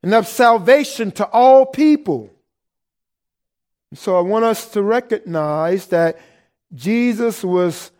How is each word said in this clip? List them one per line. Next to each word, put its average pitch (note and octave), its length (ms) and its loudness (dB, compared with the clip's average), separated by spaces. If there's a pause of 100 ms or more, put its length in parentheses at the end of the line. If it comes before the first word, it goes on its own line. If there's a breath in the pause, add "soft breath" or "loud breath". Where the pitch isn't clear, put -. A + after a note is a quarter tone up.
and F3+ 120 -2
of A3+ 120 2
salvation A#3 840 2
to G3+ 140 -4
all C4 380 6
people. C4 640 -2 (1700)
So F#3 220 -4
I F3 60 2
want G#3+ 220 -2
us A3 260 -4
to G#3 120 -4
recognize F3+ 1040 -4
that E3 300 0 (560 soft breath)
Jesus A3+ 720 -2
was F3+ 540 -2